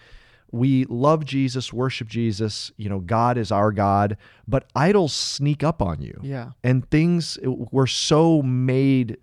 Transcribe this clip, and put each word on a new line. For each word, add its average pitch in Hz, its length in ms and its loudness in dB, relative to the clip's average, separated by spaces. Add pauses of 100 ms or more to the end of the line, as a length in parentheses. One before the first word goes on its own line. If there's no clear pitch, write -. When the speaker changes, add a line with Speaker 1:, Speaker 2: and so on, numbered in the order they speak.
(520)
Speaker 1:
we 131 340 2
love 147 380 0
Jesus, 131 480 -4
worship 123 360 -4
Jesus, 110 680 -4
you 104 140 -8
know, 98 80 -4
God 117 400 0
is 107 140 -4
our 104 200 2
God, 101 460 2 (300)
but 131 260 -2
idols 170 400 4
sneak 147 480 -2
up 165 180 0
on 80 220 -4
you. - 200 -14
Speaker 2:
Yeah. 135 280 -10 (140)
Speaker 1:
And 127 260 2
things, 165 560 2
uh, 127 40 -2
we're 127 360 0
so 160 560 4
made, 127 800 2